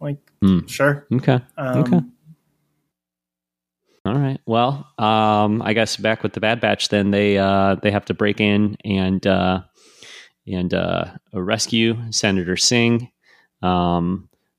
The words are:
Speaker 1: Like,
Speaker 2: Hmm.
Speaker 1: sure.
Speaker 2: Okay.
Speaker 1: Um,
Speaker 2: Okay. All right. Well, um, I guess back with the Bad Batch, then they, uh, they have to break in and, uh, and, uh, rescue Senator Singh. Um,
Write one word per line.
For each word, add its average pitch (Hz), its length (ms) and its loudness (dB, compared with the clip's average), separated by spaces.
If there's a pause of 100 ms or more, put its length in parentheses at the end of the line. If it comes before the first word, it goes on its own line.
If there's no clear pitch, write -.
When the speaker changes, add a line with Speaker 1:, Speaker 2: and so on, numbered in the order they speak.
Speaker 1:
Like, 143 180 -6 (240)
Speaker 2:
Hmm. 92 240 2
Speaker 1:
sure. 143 460 0
Speaker 2:
Okay. 127 280 2 (160)
Speaker 1:
Um, 127 220 -4
Speaker 2:
Okay. 170 220 2 (2000)
All 101 120 -2
right. 135 260 -2
Well, 123 420 0 (120)
um, 107 640 2
I 107 100 -2
guess 110 240 0
back 110 260 -2
with 104 120 -4
the 110 60 -6
Bad 113 200 0
Batch, 107 300 0
then 101 200 2
they, 101 280 2
uh, 98 380 2
they 104 140 0
have 101 160 0
to - 80 -4
break 104 240 -2
in 104 460 2
and, 95 420 -2
uh, 92 360 0 (840)
and, 90 280 -4
uh, 90 320 -2 (260)
rescue 110 640 -2 (140)
Senator 92 460 -2
Singh. 117 540 0 (520)
Um, 87 680 0 (300)